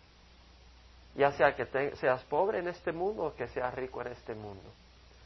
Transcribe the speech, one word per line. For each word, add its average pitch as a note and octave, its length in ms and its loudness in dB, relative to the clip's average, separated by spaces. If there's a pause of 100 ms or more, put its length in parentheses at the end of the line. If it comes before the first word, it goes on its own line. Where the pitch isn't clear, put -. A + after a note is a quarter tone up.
(1160)
ya C#3 180 6
sea C#3+ 220 6
que A#2+ 100 -2
te-, C#3 320 -2
seas B2+ 260 2
pobre F#3+ 360 2
en F3 100 -2
este F3 220 -4
mundo F#3 340 -2
o D3 100 -6
que A#2+ 140 -4
seas B2 260 -2
rico C3 260 -6
en A#2+ 60 -6
este A#2+ 260 -10
mundo. G#2 300 -10 (640)